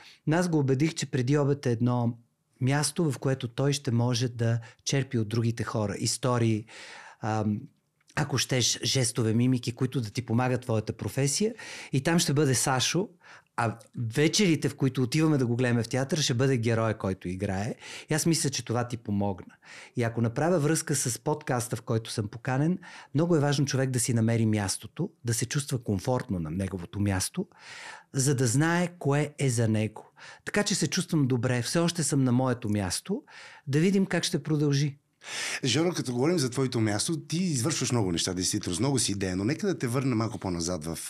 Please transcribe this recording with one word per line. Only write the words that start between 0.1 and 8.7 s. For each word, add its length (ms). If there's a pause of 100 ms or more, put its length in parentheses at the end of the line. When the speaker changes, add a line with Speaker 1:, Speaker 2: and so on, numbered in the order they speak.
Speaker 1:
но 100
аз 120
го 100
убедих, 340
че 180
Преди 260
обед 280
е 60
едно 460 (440)
място, 500
в 80
което 280
той 260
ще 180
може 360
да 320 (240)
черпи 340
от 120
другите 340
хора, 360
истории, 640 (560)
ам, 380 (600)
ако 180
щеш, 460